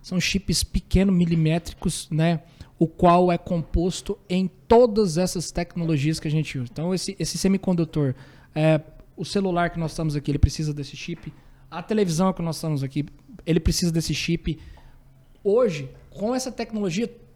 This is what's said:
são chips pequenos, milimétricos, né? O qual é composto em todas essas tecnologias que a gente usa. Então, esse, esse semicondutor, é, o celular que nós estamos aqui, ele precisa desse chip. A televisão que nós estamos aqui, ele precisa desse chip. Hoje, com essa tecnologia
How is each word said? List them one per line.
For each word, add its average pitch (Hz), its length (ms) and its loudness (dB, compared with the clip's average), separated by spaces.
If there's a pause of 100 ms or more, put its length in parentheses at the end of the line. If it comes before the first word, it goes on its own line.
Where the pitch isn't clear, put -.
são 180 180 -4
chips - 440 -2
pequenos, 190 520 2
milimétricos, 165 960 0
né? 160 300 2 (360)
O 165 100 2
qual 180 440 4
é 170 60 2
composto 175 800 -4 (120)
em 185 200 0 (180)
todas 214 500 6
essas 180 320 -2
tecnologias 160 720 -2
que - 80 -6
a 147 40 -2
gente 151 280 -2
usa. 120 120 -8
Então, 175 220 -4
esse, 190 240 -6
esse 160 200 -6
semicondutor, 170 760 0 (400)
é, 156 280 4 (340)
o 185 80 -10
celular 175 460 0
que 165 100 -8
nós 160 120 -4
estamos 156 240 -4
aqui, 147 140 -4
ele 139 100 0
precisa 151 340 2
desse 143 220 -10
chip. 160 380 -12 (380)
A 170 100 -8
televisão 185 520 2
que 180 80 -6
nós 165 160 -4
estamos 147 260 -2
aqui, 143 220 -4 (400)
ele 170 160 2
precisa 170 320 0
desse 160 200 -2
chip. 165 460 -4 (840)
Hoje, 190 460 0 (200)
com 226 260 -4
essa 254 160 -4
tecnologia 214 580 -4 (260)